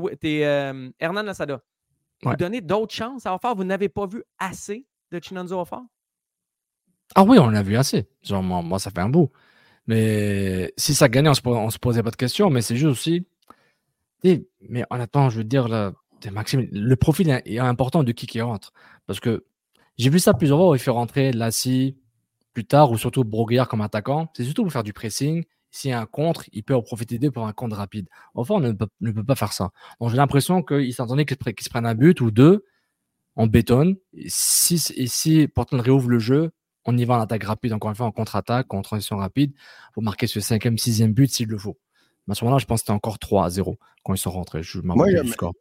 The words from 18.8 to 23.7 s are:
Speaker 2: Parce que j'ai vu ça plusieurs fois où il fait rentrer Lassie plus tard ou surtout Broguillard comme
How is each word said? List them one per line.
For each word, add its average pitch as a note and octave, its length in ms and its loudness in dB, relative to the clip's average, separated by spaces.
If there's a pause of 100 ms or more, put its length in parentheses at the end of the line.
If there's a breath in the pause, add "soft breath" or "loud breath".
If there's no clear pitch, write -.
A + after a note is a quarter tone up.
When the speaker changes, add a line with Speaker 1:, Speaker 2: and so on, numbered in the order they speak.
Speaker 2:
Parce G2 140 -8
que A2+ 240 -2 (520)
j'ai B2 140 2
vu E3 80 4
ça F#3+ 160 4
plusieurs C#3 240 4
fois F3+ 120 6
où D3+ 40 6
il B2+ 60 0
fait - 100 -2
rentrer B2 420 0
Lassie B2+ 640 -2 (560)
plus A2+ 120 -8
tard C#3+ 260 6
ou A#2 80 0
surtout C3 240 0
Broguillard A2+ 460 0
comme G#2+ 140 -4